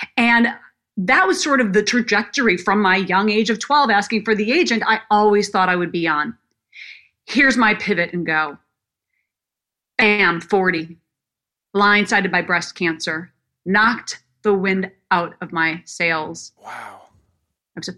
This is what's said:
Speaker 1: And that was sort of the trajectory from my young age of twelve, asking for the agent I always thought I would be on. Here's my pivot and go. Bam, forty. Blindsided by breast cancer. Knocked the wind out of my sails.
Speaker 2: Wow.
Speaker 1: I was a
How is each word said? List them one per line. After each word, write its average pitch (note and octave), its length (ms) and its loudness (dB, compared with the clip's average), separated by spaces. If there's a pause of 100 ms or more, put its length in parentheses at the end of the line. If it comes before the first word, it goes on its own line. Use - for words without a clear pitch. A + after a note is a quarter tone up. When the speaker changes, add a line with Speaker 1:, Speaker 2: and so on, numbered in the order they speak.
(180)
Speaker 1:
And A#3 320 2 (480)
that C4 280 2
was F#4+ 160 0
sort C#4 200 0
of G#3 100 0
the G#3 120 2
trajectory A3 720 0
from G3+ 240 0
my F#3+ 160 4
young F#3+ 320 0
age G#3+ 200 2
of G#3+ 100 -2
twelve, C#4+ 300 2
asking G#3 360 0
for A3 100 2
the G#3 160 -2
agent A#3 340 2
I A3 140 2 (100)
always G#3 380 4
thought F#3 220 0
I F3+ 80 2
would F3 160 -2
be E3+ 120 -2
on. D3+ 300 -2 (920)
Here's C4 280 2
my G#3+ 200 2
pivot F3 380 -2
and F3 120 -4
go. D#3 320 -2 (1400)
Bam, G3+ 440 2
forty. F3 560 -2 (760)
Blindsided G3+ 580 2
by F3+ 100 0
breast E3+ 340 -4
cancer. E3 560 -6 (340)
Knocked G#3+ 560 0 (200)
the G#3 120 2
wind F#3+ 380 -2 (200)
out F3 280 -2
of E3+ 140 -12
my E3 320 -2
sails. E3 680 -6 (100)
Speaker 2:
Wow. - 420 -18 (760)
Speaker 1:
I - 20 -14
was - 80 -12
a F#3 100 -10